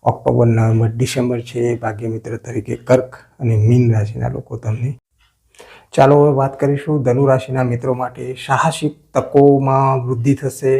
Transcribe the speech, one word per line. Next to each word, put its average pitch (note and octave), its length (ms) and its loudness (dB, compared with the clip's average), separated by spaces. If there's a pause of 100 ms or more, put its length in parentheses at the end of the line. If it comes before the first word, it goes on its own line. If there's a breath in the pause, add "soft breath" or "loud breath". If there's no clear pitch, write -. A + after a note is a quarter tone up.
ઓક્ટોબર, A#2+ 420 2
નવેમ્બર, A2+ 420 2
ડિસેમ્બર B2 520 -4
છે. A#2+ 340 -4
ભાગ્યમિત્ર A2+ 640 -8
તરીકે A2+ 380 -8
કર્ક B2+ 360 0 (280)
અને A#2 180 0
મીન A#2 340 4
રાશિના A2 380 -2
લોકો - 280 -10
તમને. A2+ 340 -6 (960 loud breath)
ચાલો C#3 300 4
હવે D3 180 4
વાત C3+ 240 -2
કરીશું C#3+ 440 -2
ધનુ B2 220 2
રાશિના C3 380 0
મિત્રો B2 300 -4
માટે. B2+ 420 -8
સાહસિક D3 580 -2 (200)
તકોમાં C3+ 920 2
વૃદ્ધિ B2+ 320 -2
થશે C3+ 440 -4